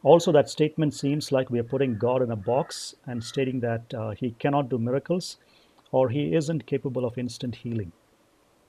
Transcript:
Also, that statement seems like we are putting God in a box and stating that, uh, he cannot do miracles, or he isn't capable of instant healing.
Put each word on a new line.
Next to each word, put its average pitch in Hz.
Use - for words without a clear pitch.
Also, 170
that 147
statement 151
seems 147
like 131
we 120
are 117
putting 127
God 123
in 117
a 113
box 120
and 120
stating 131
that, 117
uh, 110
he 120
cannot 143
do 127
miracles, 135
or 131
he 147
isn't 156
capable 131
of 117
instant 123
healing. 110